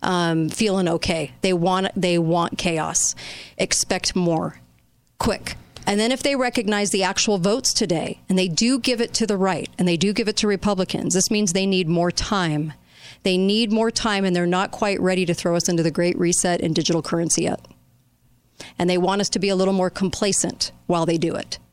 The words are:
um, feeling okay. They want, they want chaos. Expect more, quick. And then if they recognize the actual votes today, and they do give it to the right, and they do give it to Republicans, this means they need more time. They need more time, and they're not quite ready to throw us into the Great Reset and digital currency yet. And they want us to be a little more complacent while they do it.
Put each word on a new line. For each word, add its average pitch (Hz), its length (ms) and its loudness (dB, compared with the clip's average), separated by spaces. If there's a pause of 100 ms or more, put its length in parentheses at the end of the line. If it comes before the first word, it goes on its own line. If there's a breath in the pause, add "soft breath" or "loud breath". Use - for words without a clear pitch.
um, 165 460 2
feeling 190 400 0
okay. 165 540 -2
They 190 100 2
want, 185 360 2 (100)
they 175 200 2
want 170 400 2
chaos. 160 560 -2 (440 loud breath)
Expect - 580 -2
more, 170 460 -2 (580)
quick. - 380 -4 (280)
And 202 140 0
then 226 140 2
if 262 100 -4
they 277 140 2
recognize 214 540 0
the 190 120 0
actual 196 340 0
votes 202 360 0
today, - 560 -2
and 185 100 4
they 185 80 2
do 226 320 2
give 240 220 0
it 226 140 -4
to 226 120 0
the 202 80 0
right, 185 420 0
and 180 80 2
they 170 120 2
do 196 160 2
give 208 160 0
it 214 80 -2
to 220 100 0
Republicans, 190 680 -2
this 185 160 2
means 208 220 0
they 190 140 0
need 185 240 0
more 175 200 2
time. 160 640 -2 (520 loud breath)
They 185 140 2
need 202 320 2
more 220 220 2
time, 202 320 0
and 185 100 2
they're 175 120 2
not 180 260 0
quite 202 300 -2
ready 185 240 2
to 170 80 0
throw 170 240 0
us 165 100 0
into 170 160 2
the 160 80 2
Great 175 260 0
Reset 175 440 0
and 165 120 0
digital 165 280 0
currency 165 420 -2
yet. - 160 -2 (1200 loud breath)
And 175 100 2
they 180 80 2
want 185 220 2
us 202 120 0
to - 80 -2
be 196 100 0
a 190 80 2
little 190 160 2
more 185 160 2
complacent - 840 -2 (160)
while 170 180 2
they 170 120 2
do 165 180 -2
it. - 240 -10 (140)